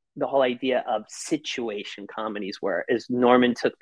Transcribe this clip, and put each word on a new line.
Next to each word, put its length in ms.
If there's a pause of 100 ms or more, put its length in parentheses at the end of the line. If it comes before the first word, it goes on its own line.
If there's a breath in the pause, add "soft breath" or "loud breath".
(160)
the 100
whole 160
idea 460
of 200
situation 1000
comedies 560
were, 260
is 220
Norman 420
took 280